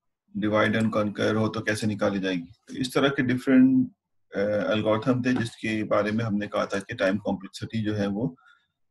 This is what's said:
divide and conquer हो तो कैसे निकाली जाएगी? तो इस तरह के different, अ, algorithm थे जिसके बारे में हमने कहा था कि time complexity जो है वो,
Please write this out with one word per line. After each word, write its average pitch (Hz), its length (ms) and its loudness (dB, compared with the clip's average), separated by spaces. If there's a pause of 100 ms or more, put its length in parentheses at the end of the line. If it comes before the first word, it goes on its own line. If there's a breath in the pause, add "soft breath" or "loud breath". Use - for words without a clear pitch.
(380)
divide 107 380 2
and 113 200 0
conquer 107 400 0
हो 110 120 2
तो 110 140 -4
कैसे 107 260 -2
निकाली 104 320 0
जाएगी? 92 320 -4 (160)
तो - 80 -14
इस 131 180 -6
तरह 139 160 2
के 139 140 -2
different, 131 680 4 (440)
अ, 98 40 -2 (320)
algorithm 110 520 0
थे 127 100 0
जिसके 110 500 -4
बारे 104 280 0
में 117 140 -2
हमने 104 220 -2
कहा - 180 -2
था 98 140 -4
कि - 160 -10
time 98 220 0
complexity 101 640 -6
जो 107 140 -2
है 101 120 0
वो, 101 200 -2 (640 soft breath)